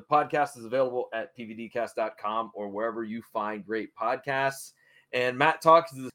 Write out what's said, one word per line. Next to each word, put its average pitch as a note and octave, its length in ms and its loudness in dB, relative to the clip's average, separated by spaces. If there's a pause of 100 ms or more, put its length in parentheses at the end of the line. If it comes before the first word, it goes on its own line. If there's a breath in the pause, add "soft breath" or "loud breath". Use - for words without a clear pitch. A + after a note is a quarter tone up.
podcast D3 480 2
is A#2 60 -14
available B2+ 500 0
at A2+ 220 -6
P A#2+ 80 -12
V A2 100 -12
D A2+ 140 -10
cast A2+ 300 -6
dot A2 200 -4
com A2 360 -4
or G#2 160 -8
wherever A2 340 -4
you A2 180 -8 (120)
find G#2+ 320 -4
great G#2+ 300 -6
podcasts. C3+ 760 -2 (420 soft breath)
And B2+ 240 0
Matt D#3 240 4
Talks D#3+ 300 8
is C3 140 -12
a B2+ 80 -10